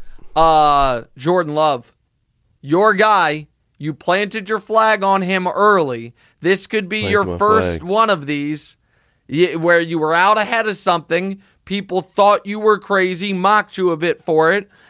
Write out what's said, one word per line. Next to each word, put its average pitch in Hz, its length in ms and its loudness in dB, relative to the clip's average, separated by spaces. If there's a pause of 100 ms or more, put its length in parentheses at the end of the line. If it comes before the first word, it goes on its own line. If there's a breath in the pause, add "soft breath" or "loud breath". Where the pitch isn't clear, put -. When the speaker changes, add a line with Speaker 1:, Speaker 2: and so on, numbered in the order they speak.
(380 soft breath)
Speaker 1:
uh, 147 640 2 (160)
Jordan 160 360 -2
Love, 151 400 -2 (680)
your 185 320 2
guy, 185 540 2 (300)
you 147 160 -8
planted 196 540 -4
your 214 140 -4
flag 220 420 0
on 196 180 2
him 185 260 -2
early. 156 680 0 (240 soft breath)
This 185 260 0
could 202 220 -4
be 214 140 -4
Speaker 2:
Planted 196 100 -4
Speaker 1:
your 202 140 2
Speaker 2:
my 175 120 -4
Speaker 1:
first 175 420 2
Speaker 2:
flag. - 40 -16
Speaker 1:
one 214 260 0
of 160 160 -2
these 147 520 -8 (500)
y-, 156 280 0
where 170 260 2
you 165 180 -4
were 156 140 0
out 190 240 4
ahead 220 280 -2
of 202 120 -6
something. 185 640 -2 (240 soft breath)
People 190 360 -4
thought 202 440 2
you 202 120 -8
were 214 220 2
crazy, 185 540 -2
mocked 196 420 0
you 185 160 0
a 165 60 -2
bit 156 260 -4
for 160 300 2
it, 202 160 -4 (200 soft breath)